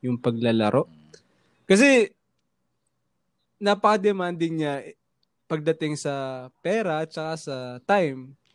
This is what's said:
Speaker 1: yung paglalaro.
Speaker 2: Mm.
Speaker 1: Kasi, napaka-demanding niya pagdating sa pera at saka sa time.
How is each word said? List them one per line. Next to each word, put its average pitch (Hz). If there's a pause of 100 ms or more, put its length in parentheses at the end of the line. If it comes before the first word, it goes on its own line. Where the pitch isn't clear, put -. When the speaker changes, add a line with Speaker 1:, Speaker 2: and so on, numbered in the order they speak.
Speaker 1:
yung 123
paglalaro. 117
Speaker 2:
Mm. - (560)
Speaker 1:
Kasi, 240 (1500)
napaka-demanding 196
niya 147 (720)
pagdating 156
sa 131 (160)
pera 175
at 160
saka 160
sa 147 (300)
time. 139 (220)